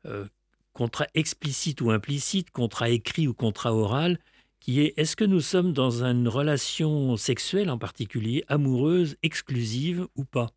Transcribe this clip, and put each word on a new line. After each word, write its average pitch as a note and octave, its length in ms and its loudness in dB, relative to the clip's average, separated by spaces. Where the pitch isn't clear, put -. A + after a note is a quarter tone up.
euh, G#2 200 -8
contrat A#2+ 400 -2
explicite D3+ 680 -2
ou A2+ 100 2
implicite, C#3+ 600 -2
contrat A#2 380 -2
écrit A#2+ 380 0
ou A#2+ 60 0
contrat A2+ 400 0
oral, C3 440 2
qui C3 200 0
est, D3 160 2
est-ce D3+ 180 0
que G#3+ 100 2
nous F#3+ 160 4
sommes F3+ 320 2
dans B2 300 2
une B2 240 2
relation C#3+ 880 0
sexuelle F#3 520 0
en B2 80 -2
particulier, A2+ 720 -4
amoureuse, D3 760 2
exclusive C#3+ 920 -2
ou C#3 80 -6
pas ? A#2+ 340 -2